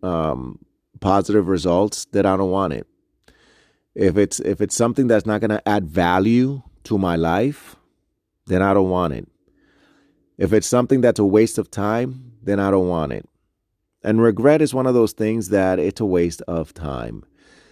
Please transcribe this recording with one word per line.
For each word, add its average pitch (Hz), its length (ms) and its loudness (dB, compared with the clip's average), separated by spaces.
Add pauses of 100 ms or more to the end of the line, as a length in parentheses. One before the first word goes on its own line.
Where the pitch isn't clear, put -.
um, 78 560 -4 (420)
positive 98 480 2
results, 90 640 0
then 101 140 2
I 95 100 2
don't 95 140 -2
want 92 240 -2
it. 58 120 -12 (1080)
If 95 240 2
it's, 104 220 0
if 95 200 -4
it's 101 160 -4
something 135 300 0
that's 110 180 2
not 107 160 -2
gonna 107 240 -2
add 104 240 -2
value 98 760 2 (220)
to 107 140 -2
my 87 180 0
life, 90 600 -2 (720)
then 92 140 0
I 98 140 2
don't 95 160 2
want 90 240 -2
it. 50 120 -12 (1120)
If 95 160 -2
it's 107 140 2
something 123 340 2
that's 120 180 2
a 107 60 2
waste 107 320 4
of 101 140 -6
time, 120 600 -6 (100)
then 101 180 -2
I 98 100 0
don't 92 180 2
want 80 240 -2
it. 50 140 -12 (760)
And 110 200 2
regret 120 400 4
is 143 120 0
one 131 120 -2
of 127 80 2
those 113 180 2
things 110 380 -4
that 95 280 0
it's 92 220 -2
a 113 60 0
waste 87 420 0
of 82 240 -6
time. 58 520 -10 (460)